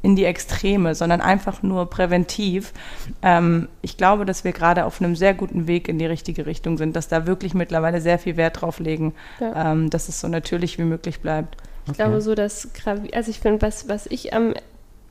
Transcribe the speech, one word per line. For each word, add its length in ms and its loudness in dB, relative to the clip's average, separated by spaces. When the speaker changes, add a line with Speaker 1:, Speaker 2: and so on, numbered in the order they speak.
Speaker 1:
in 120 8
die 120 6
Extreme, 680 0
sondern 260 2
einfach 440 2
nur 260 0
präventiv. 800 0
Ähm, 440 6
ich 140 -8
glaube, 280 4
dass 200 -4
wir 80 0
gerade 320 4
auf 160 -6
einem 160 2
sehr 180 4
guten 320 -2
Weg 220 0
in 100 -2
die 80 0
richtige 400 -4
Richtung 320 -2
sind, 160 0
dass 140 -4
da 180 0
wirklich 280 -2
mittlerweile 460 0
sehr 200 2
viel 160 -4
Wert 240 0
drauf 180 -4
legen, 360 -2
Speaker 2:
Ja. 320 0
Speaker 1:
ähm, 180 2
dass 180 -2
es 120 -8
so 80 -6
natürlich 500 -2
wie 60 -2
möglich 360 -4
bleibt. 360 -4
Speaker 2:
Ich 60 -6
Speaker 3:
Okay. 120 -2
Speaker 2:
glaube 160 2
so, 160 0
dass 360 -4
gravi-, 420 -6
also 180 -2
ich 80 -10
finde, 220 2
was, 260 -2
was 180 -4
ich 260 -8
am, 220 2